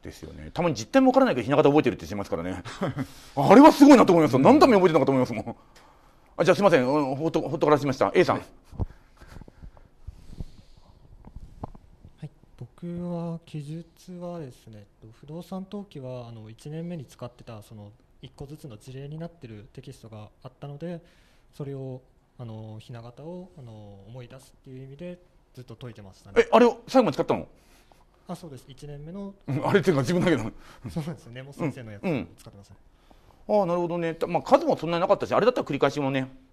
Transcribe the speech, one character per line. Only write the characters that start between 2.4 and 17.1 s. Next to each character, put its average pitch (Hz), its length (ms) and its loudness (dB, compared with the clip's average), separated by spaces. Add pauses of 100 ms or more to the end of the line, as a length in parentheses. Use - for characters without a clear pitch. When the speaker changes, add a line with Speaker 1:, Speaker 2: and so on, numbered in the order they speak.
Speaker 1:
ね。 92 200 -8 (360)
Speaker 2:
<laughs> - 380 -14
Speaker 1:
あ 143 180 6
れ 254 60 12
は 302 100 12
す 294 160 8
ご 294 80 12
い - 20 12
な 208 80 8
と 190 80 4
思 170 80 6
い 151 40 4
ま - 40 2
す - 40 0
よ。 131 80 4
何 202 140 8
の 302 60 6
た 285 60 8
め 262 60 6
に 202 100 6
覚 175 80 4
え - 20 -2
て - 20 -
る - 0 -
の 147 60 6
か 131 60 2
と 139 60 2
思 135 60 2
い - 20 2
ま 127 60 2
す 120 60 -10
も 107 200 -8
ん。 - 40 -14 (800)
あ、 - 80 0
じ 185 60 4
ゃ - 20 6
あ - 40 6
す - 20 -6
い 196 40 0
ま 196 80 6
せ 165 100 6
ん。 123 80 0
う 147 100 0
ん、 139 180 -4
ほ 156 120 -4
っ - 20 0
と-、 160 100 -2
ほ 131 140 -6
っ 160 40 -6
と 160 80 0
か 151 40 4
ら 147 80 6
し 135 80 -4
ま 131 60 -2
し - 60 -6
た。 98 160 2
A 180 100 4
さ 131 80 0
ん。 95 40 0
Speaker 3:
は - 60 -8 (3750)
い。 147 60 -18 (280)
僕 175 560 -12
は、 170 320 -8
記 151 160 -12
述 160 520 -16
は 175 260 -12
で 135 100 -14
す - 160 -20
ね、 104 200 -20 (160)
え 110 40 -20
っ - 20 -20
と、 113 120 -20
不 139 60 -20
動 156 160 -14
産 185 280 -14
登 202 180 -14
記 143 120 -18
は、 127 280 -14
あ 117 40 -20
の、 110 180 -18
一 113 180 -20
年 165 200 -12
目 175 80 -10
に 135 80 -14
使 - 200 -18